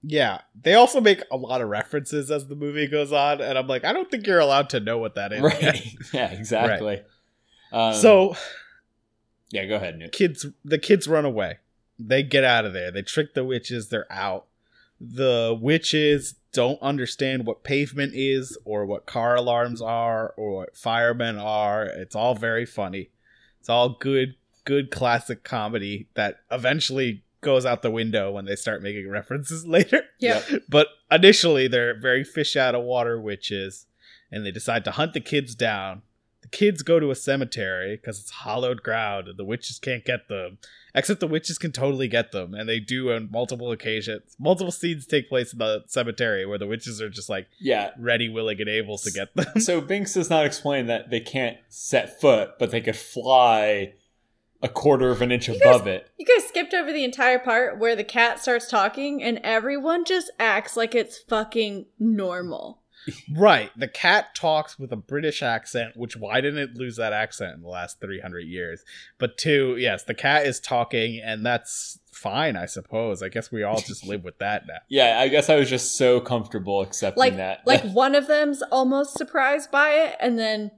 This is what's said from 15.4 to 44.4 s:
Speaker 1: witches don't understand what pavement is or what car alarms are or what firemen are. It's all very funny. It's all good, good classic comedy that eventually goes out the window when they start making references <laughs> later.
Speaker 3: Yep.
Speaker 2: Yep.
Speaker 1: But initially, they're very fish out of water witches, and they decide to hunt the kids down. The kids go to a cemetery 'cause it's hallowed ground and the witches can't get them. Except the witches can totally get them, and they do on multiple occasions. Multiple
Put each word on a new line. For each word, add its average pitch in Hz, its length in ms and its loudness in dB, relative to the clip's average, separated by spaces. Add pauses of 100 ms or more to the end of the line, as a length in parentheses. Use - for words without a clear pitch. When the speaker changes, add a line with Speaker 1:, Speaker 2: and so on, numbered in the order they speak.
Speaker 1:
witches 147 760 0 (180)
don't 127 280 2
understand 131 680 -4
what 110 160 -8
pavement 139 500 -2
is 135 420 -2 (100)
or 104 200 -4
what 101 220 -8
car 120 280 2
alarms 120 460 0
are 113 560 -2
or 104 200 -4
what - 200 -12
firemen 117 640 0
are. 107 460 0
It's - 300 -12
all 117 200 0
very 113 320 -2
funny. 95 420 -8 (500)
It's - 100 -14
all 120 300 2
good, 131 360 0 (280)
good 139 280 0
classic 117 520 -2
comedy 107 680 -6
that 104 280 -2 (100)
eventually 127 720 -2 (180)
goes 131 240 4
out 120 160 0
the 120 80 -2
window 110 420 -2
when 98 140 -8
they 101 100 -4
start 104 280 -6
making 101 260 -8
references 143 560 -8
<laughs> - 20 -10
later. 180 360 4 (160)
Speaker 3:
Yep. 233 320 0
Speaker 2:
Yep. 285 180 -2
Speaker 1:
But 151 180 6 (220)
initially, 170 580 6
they're 120 320 0
very 127 240 2
fish - 320 -4
out 127 200 2
of 123 80 -2
water 120 360 -2
witches, 98 680 -8 (440)
and 104 140 -8
they 98 60 -6
decide 110 340 -4
to 104 60 -4
hunt 160 220 -2
the 165 60 -6
kids 135 360 -4
down. 101 480 -4 (380)
The - 60 -20
kids 202 340 0
go 165 180 4
to 147 120 0
a 131 40 -2
cemetery 107 840 -4
'cause 104 220 -12
it's - 120 -16
hallowed 123 500 -4
ground 104 460 -4
and 98 100 -16
the 98 80 -10
witches 113 320 -8
can't 123 260 -6
get 123 240 -4
them. 95 300 -10 (380)
Except 139 240 0
the 175 80 -2
witches 156 320 -4
can 165 120 -6
totally 135 360 -2
get 113 240 0
them, 92 240 -8
and 107 120 -8
they 113 120 -2
do 123 340 -2
on 113 180 -6
multiple 120 400 -6
occasions. 110 680 -6
Multiple 175 320 0